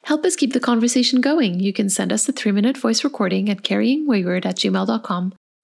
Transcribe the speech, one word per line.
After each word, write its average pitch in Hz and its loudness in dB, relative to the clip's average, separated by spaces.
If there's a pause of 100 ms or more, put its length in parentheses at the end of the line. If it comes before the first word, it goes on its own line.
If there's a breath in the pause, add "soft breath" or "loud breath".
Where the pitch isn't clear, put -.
Help 302 0
us 359 0
keep 262 0
the 247 2
conversation 240 2
going. 262 2
You 196 0
can 196 0
send 185 -2
us 214 -2
a 269 0
three-minute 214 0
voice 226 0
recording 196 0
at 196 -4
carryingwayward 202 0
at 180 -4
gmail 190 0
dot 226 -2
com. 180 -4 (300)